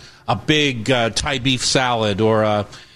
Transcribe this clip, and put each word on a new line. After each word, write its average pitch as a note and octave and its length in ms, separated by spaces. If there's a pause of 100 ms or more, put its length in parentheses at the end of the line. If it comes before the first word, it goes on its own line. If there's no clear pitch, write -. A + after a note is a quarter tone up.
(280)
a A2 80
big, C3 540
uh, A#2 220
Thai C#3+ 260
beef B2+ 260
salad A2+ 580
or, A2 220
uh, G#2 200 (320)